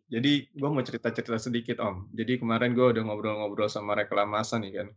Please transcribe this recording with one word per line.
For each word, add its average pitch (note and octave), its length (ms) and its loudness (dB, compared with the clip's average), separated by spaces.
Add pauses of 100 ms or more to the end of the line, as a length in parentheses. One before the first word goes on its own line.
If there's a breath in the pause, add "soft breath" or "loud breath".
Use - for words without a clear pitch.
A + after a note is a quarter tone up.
jadi B2+ 260 2 (220)
gua C#3+ 160 -2
mau D3 100 2
cerita-cerita A#2 560 -2
sedikit, A#2 420 -4
Om. G2+ 320 -4
Jadi A#2+ 280 -2
kemarin A#2+ 340 2
gua B2 160 6
udah A2+ 140 4
ngobrol-ngobrol G#2+ 640 -2
sama G#2 280 -4
Reklamasa G#2 640 0
nih G2+ 160 -4
kan, G2 240 -6